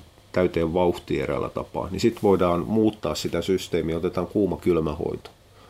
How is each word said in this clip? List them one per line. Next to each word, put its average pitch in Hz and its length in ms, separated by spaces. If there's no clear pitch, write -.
täyteen 82 420
vauhtiin 87 500
eräällä 69 260
tapaa, - 420
niin 92 80
sit 110 240
voidaan 87 440
muuttaa 107 480
sitä 85 260
systeemiä, 85 560
otetaan 87 300
kuuma 92 300
kylmähoito, 80 720